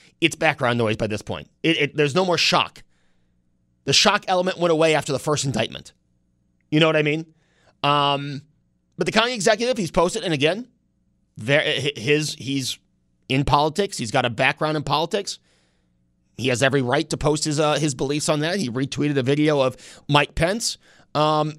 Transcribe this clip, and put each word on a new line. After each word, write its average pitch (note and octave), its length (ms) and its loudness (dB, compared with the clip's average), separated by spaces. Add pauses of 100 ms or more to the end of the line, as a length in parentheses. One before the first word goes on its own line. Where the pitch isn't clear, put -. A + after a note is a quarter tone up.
(200)
it's D#3+ 140 2
background C3 440 0
noise G#2+ 180 0
by A#2 100 -2
this G#2 160 -6
point. D#2+ 260 -10 (140)
It, D#3+ 160 2
it, C#3+ 180 -2
there's D3 180 0
no F3+ 100 2
more F3 140 0
shock. - 440 0 (1040)
The C#3 80 0
shock G3+ 340 4
element F3+ 320 0
went E3+ 140 2
away D#3 220 4
after C#3+ 180 -2
the B2+ 60 -2
first D3+ 260 -2
indictment. B2 480 -4 (800)
You D3+ 100 4
know D#3+ 60 8
what D#3+ 100 2
I D#3 60 4
mean? D3+ 240 -2 (580)
Um, C#3+ 580 0 (540)
but F3 100 -2
the F3 60 -2
county A#3 220 2
executive, A3 420 2
he's F3+ 160 -4
posted, F3 320 0
and F3 100 -2
again, D#3+ 340 0 (680)
there, C3+ 240 0
hi-, C#3+ 340 -2
his, D3 400 0
he's C3+ 440 -6 (500)
in C3+ 160 0
politics. D3+ 540 0
He's A#2+ 120 -6
got B2+ 140 0
a A#2+ 60 -2
background C#3+ 460 -2
in D3+ 60 -4
politics. D#3+ 560 -4 (1000)
He A#2+ 120 -4
has B2 120 0
every C#3 220 2
right C#3 280 0
to - 60 -2
post D3+ 280 0
his, D3+ 160 -2
uh, D3+ 140 2
his C#3+ 200 -2
beliefs D3 340 -4
on D3+ 120 0
that. E3+ 180 -2
He D3 100 -4
retweeted C#3+ 480 -4
a C3+ 60 2
video D3 380 2
of C3 160 0 (320)
Mike C#3+ 260 2
Pence. F#3+ 440 -2 (360)
Um, D3+ 440 2